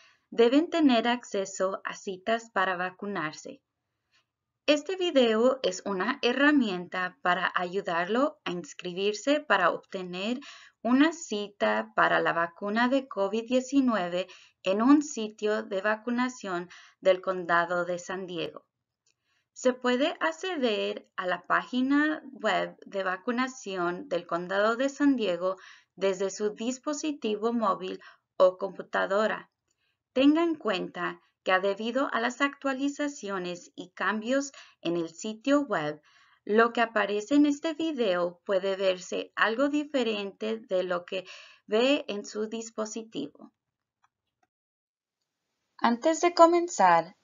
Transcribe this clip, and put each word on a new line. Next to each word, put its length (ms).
deben 400
tener 380
acceso 800
a 100
citas 540
para 260
vacunarse. 840
Este 300
video 680
es 240
una 360
herramienta 1000
para 320
ayudarlo 920
a 60
inscribirse 920
para 300
obtener 680
una 300
cita 840
para 240
la 100
vacuna 560
de 220
covid 360
diecinueve 840
en 180
un 200
sitio 600
de 180
vacunación 880
del 180
Condado 640
de 160
San 260
Diego. 380
Se 220
puede 480
acceder 960
a 100
la 180
página 840
web 540
de 180
vacunación 1040
del 180
Condado 520
de 100
San 300
Diego 400
desde 320
su 220
dispositivo 1000
móvil 480
o 200
computadora. 920
Tenga 280
en 140
cuenta 640
que 160
debido 540
a 80
las 200
actualizaciones 1300
y 140
cambios 640
en 140
el 140
sitio 520
web, 400
lo 280
que 80
aparece 540
en 100
este 280
video 720
puede 300
verse 600
algo 340
diferente 880
de 260
lo 220
que 200
ve 400
en 180
su 220
dispositivo. 1040
Antes 440
de 120
comenzar, 920